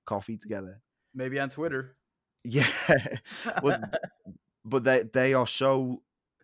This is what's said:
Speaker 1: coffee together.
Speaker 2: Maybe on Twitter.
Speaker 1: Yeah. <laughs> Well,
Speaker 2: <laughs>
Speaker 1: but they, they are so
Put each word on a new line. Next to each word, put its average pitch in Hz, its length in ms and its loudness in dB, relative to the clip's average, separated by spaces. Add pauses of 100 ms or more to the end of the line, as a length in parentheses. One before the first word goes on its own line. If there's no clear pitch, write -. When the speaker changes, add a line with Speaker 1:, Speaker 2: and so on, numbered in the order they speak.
Speaker 1:
coffee 110 280 -6
together. 101 460 -12 (320)
Speaker 2:
Maybe 131 260 -6
on 139 100 -2
Twitter. 135 460 -6 (480)
Speaker 1:
Yeah. 120 240 2 (200)
<laughs> - 720 0
Well, 156 180 2 (460)
Speaker 2:
<laughs> - 400 -20
Speaker 1:
but 123 180 0
they, 131 200 6
they 131 320 2
are 127 100 4
so 131 560 0 (420)